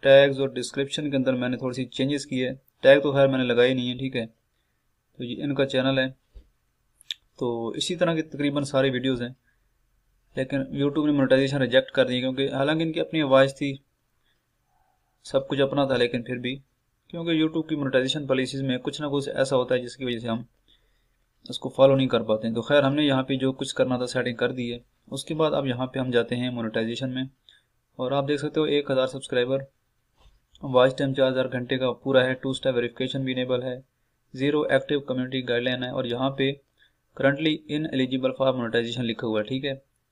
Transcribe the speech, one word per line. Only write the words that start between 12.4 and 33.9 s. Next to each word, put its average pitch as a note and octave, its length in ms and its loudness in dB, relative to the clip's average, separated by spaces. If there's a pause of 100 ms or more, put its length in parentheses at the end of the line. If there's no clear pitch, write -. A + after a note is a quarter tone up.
हालांकि C#3+ 360 0
इनकी E3 160 -4
अपनी D#3+ 200 -2
आवाज़ C3+ 340 6
थी, C#3 300 -6 (1400)
सब C3+ 200 -2
कुछ C#3 140 -2
अपना C#3 260 2
था, C3 100 0
लेकिन A#2+ 260 0
फिर B2 160 -6
भी B2 160 -6 (560)
क्योंकि E3 320 0
YouTube D#3+ 260 -2
की D#3+ 80 -2
मोनेटाइजेशन C3+ 500 0
पॉलिसीज़ C3 360 -2
में C3 160 -2
कुछ C#3 220 -8
ना D3+ 80 -4
कुछ C#3 200 -4
ऐसा C3+ 280 -2
होता B2 180 0
है B2+ 60 0
जिसकी B2 240 -12
वजह A#2+ 140 -4
से A#2 100 -8
हम A#2 160 -4 (1040)
उसको B2+ 180 -8
फॉलो C3+ 280 6
नहीं C3 120 2
कर A2+ 140 0
पाते A2 240 0
हैं। A2+ 80 -4
तो A#2 80 -4
खैर C#3+ 220 4
हमने C#3+ 180 2
यहाँ C3+ 200 2
पे C3+ 140 -2
जो C3 160 0
कुछ C3 200 -8
करना B2+ 260 0
था B2 80 -4
सेटिंग A#2+ 300 -4
कर B2 160 0
दी B2 180 -6
है। A#2+ 100 -10 (320)
उसके C3+ 220 -8
बाद D#3 180 0
अब C#3 140 -2
यहाँ B2+ 200 -2
पे C3 140 -6
हम B2+ 100 -4
जाते A#2+ 260 0
हैं B2 140 -4
मोनेटाइजेशन A2+ 600 -4
में, C3 180 -6 (680)
और B2+ 140 -4
आप C#3 120 0
देख C#3+ 160 -2
सकते D3+ 200 -2
हो D3+ 60 2
एक C#3+ 240 0
हज़ार C3 160 2
सब्सक्राइबर, C3 600 -2 (960)
वॉच C3 360 4
टाइम C3+ 160 0
चार C3 160 2
हज़ार B2+ 180 -2
घंटे B2+ 300 -4
का B2+ 120 0
पूरा B2+ 320 4
है, B2+ 120 2
टू C3 200 -4
स्टेप C3 200 -2
वेरिफिकेशन B2+ 500 -2
भी C3 80 -2
इनेबल B2+ 300 -2
है, B2+ 200 -8 (520)